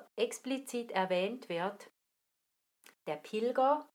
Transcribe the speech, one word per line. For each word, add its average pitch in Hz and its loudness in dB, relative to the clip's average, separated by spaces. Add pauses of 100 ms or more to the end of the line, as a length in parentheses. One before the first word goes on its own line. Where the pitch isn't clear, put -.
(180)
explizit 240 -2
erwähnt 190 0
wird, 180 -4 (1200)
der 151 -2
Pilger 262 2